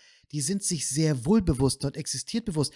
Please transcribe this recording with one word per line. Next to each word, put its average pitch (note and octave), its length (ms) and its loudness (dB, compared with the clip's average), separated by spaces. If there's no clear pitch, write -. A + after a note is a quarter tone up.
Die D3+ 80 -4
sind F3 240 -2
sich D#3+ 240 -2
sehr C#3+ 380 0
wohl G#3+ 160 6
bewusst, C3+ 420 2
dort C#3+ 140 -4
existiert - 480 -6
bewusst. D#3 300 -2